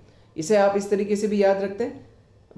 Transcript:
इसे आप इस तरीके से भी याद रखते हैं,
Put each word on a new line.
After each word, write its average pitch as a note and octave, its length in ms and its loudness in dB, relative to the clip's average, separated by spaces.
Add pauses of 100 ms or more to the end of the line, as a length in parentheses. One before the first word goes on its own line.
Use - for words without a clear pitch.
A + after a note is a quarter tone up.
(360)
इसे E3 200 0
आप G3+ 200 4
इस G3+ 140 -4
तरीके G3+ 260 0
से G#3 120 -2
भी G3+ 140 0
याद G3 200 2
रखते G3 220 -6
हैं, - 240 -12 (500)